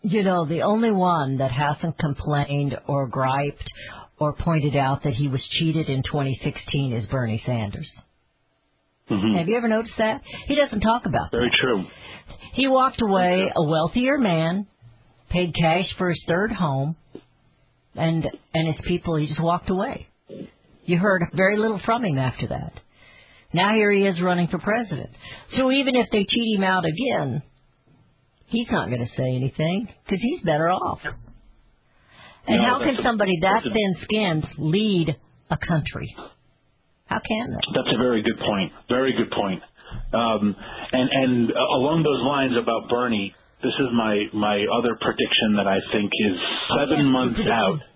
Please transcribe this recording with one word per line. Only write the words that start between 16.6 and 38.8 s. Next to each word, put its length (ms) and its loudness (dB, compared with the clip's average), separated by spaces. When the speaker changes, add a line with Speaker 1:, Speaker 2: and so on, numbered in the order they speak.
Speaker 1:
and, 300 0
and 200 0
his 20 -8
people, 300 0
he 100 0
just 160 -4
walked 280 0
away. 380 -4
You 140 2
heard 240 4
very 240 2
little 260 0
from 200 0
him 140 0
after 300 -2
that. 240 -8
Now 220 2
here 160 4
he 160 4
is 140 0
running 280 2
for 100 -4
president. 520 -4
So 140 4
even 260 2
if 160 4
they 160 4
cheat 300 2
him 60 2
out 200 2
again, 580 0
he's 240 -2
not 200 -2
gonna 260 -4
say 200 -2
anything 500 -2
'cause 120 0
he's 220 -2
better 280 2
off. 300 -2
And 140 4
Speaker 2:
No, 80 6
Speaker 1:
how 100 4
can 100 2
Speaker 2:
that's 120 0
a, 20 -2
Speaker 1:
somebody 380 2
that 120 4
Speaker 2:
that's 20 -4
a 40 -2
Speaker 1:
thin-skinned 760 0
lead 580 2
a 60 0
country? 580 -4
How 140 -4
can 320 -4
they? 80 -6
Speaker 2:
That's 200 2
a 40 0
very 240 2
good 160 0
point. 340 -2